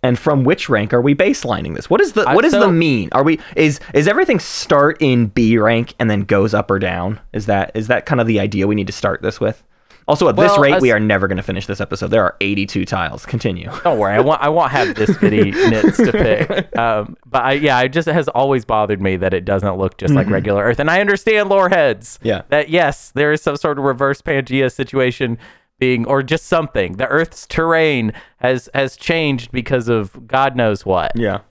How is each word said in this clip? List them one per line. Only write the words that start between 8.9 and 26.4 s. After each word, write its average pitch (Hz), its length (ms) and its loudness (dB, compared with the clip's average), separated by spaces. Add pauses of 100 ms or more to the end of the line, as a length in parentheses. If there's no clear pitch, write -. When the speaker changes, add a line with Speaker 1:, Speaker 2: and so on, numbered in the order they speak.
Speaker 1:
start - 280 -4
this - 200 -6
with? - 200 -4 (460)
Also, 147 220 4
at - 60 0
this 196 160 4
Speaker 2:
Well, 202 100 4
Speaker 1:
rate, 185 140 4
Speaker 2:
as 185 80 2
Speaker 1:
we 123 80 4
are 107 80 2
never 101 280 0
gonna 92 140 -4
finish 95 240 -8
this 101 160 -8
episode. 90 280 -6
There 110 140 2
are 90 160 0
eighty-two 98 460 -4
tiles. - 400 -6
Continue. 110 460 -6 (120)
Speaker 2:
Don't 160 140 0
worry. 101 160 0
I 107 60 4
won't, 143 200 2
I 143 100 0
won't 156 200 0
have 147 240 -2
this - 260 0
many 208 320 2
Speaker 1:
<laughs> 349 180 2
Speaker 2:
nits 233 280 2
to 226 140 2
pick. 151 680 0
Um, 113 480 -2
but 127 180 -2
I, 131 100 0
yeah, 143 280 2
it 131 80 0
just 160 180 -2
has 156 200 0
always 131 380 0
bothered 107 360 0
me 95 160 0
that 92 160 0
it 90 120 -2
doesn't 98 340 -2
look 95 180 -2
just 98 160 0
like 123 140 2
Speaker 1:
Mm-hmm. 104 80 0
Speaker 2:
regular 101 280 0
Earth. 117 160 0
And 147 120 0
I 185 100 2
understand 208 480 0
lore 196 200 4
heads 143 520 0
Speaker 1:
Yeah. 107 280 -2
Speaker 2:
that, 147 200 0
yes, 156 460 -2
there 147 180 2
is 151 80 -4
some 147 160 -2
sort 143 220 -2
of 139 40 -4
reverse 135 380 0
Pangea 135 500 0
situation 127 680 -2 (400)
being, 127 260 0
or 139 160 0
just 156 240 -4